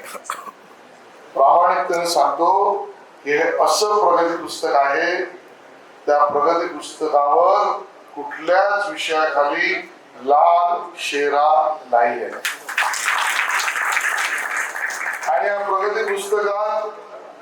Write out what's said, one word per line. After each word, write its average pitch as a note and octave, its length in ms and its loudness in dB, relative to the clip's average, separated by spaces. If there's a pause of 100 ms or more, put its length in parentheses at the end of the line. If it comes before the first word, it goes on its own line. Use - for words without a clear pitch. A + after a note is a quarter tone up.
(1300)
प्रामाणिकतेने F3+ 720 4
सांगतो E3+ 680 2 (500)
की D3 140 0
हे E3 260 2
असं G#3 360 2
प्रगती E3+ 380 2
पुस्तक D#3+ 360 -6
आहे, E3 500 0 (840)
त्या D3 200 4
प्रगती D#3+ 420 2
पुस्तकावर D#3 960 2 (520)
कुठल्याच F3+ 720 0
विषयाखाली D#3 1040 -2 (320)
लाल E3+ 560 4 (180)
शेरा C#3+ 760 2 (160)
नाहीये. A#2+ 380 2 (3000)
आणि F#3 160 0
या G3+ 120 -2
प्रगती G3+ 440 -2
पुस्तकात G#3 840 -2 (520)